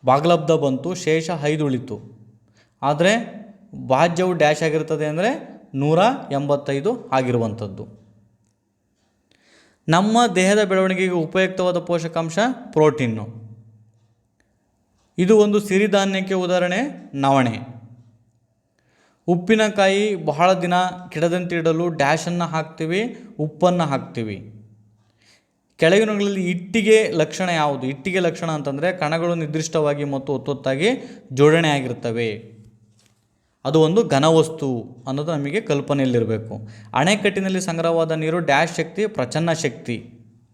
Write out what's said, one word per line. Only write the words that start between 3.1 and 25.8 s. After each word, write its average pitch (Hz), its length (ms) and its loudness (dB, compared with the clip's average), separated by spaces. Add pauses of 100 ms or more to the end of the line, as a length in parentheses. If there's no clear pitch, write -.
ಭಾಜ್ಯವು 170 440 2
ಡ್ಯಾಶ್ 151 300 2
ಆಗಿರ್ತದೆ 156 440 0
ಅಂದರೆ 180 540 -4 (140)
ನೂರ 147 240 2 (320)
ಎಂಬತ್ತೈದು 143 800 -2
ಆಗಿರುವಂಥದ್ದು. 113 800 -2 (2000)
ನಮ್ಮ 202 300 4 (160)
ದೇಹದ 196 300 4
ಬೆಳವಣಿಗೆಗೆ 185 480 0
ಉಪಯುಕ್ತವಾದ 180 680 0
ಪೋಷಕಾಂಶ 165 600 -4 (340)
ಪ್ರೋಟೀನು. 127 720 0 (1700)
ಇದು 185 200 6
ಒಂದು 208 220 4
ಸಿರಿಧಾನ್ಯಕ್ಕೆ 196 720 0
ಉದಾಹರಣೆ 180 800 -2
ನವಣೆ. 139 600 0 (1500)
ಉಪ್ಪಿನಕಾಯಿ 202 880 2
ಬಹಳ 160 360 2
ದಿನ 175 220 0 (340)
ಕೆಡದಂತೆ 175 480 -2
ಇಡಲು 165 320 0
ಡ್ಯಾಶನ್ನು 165 560 0
ಹಾಕ್ತೀವಿ, 165 720 -6 (200)
ಉಪ್ಪನ್ನು 170 460 0
ಹಾಕ್ತೀವಿ. 123 840 -8 (1120)
ಕೆಳಗಿನಗಳಲ್ಲಿ 202 720 2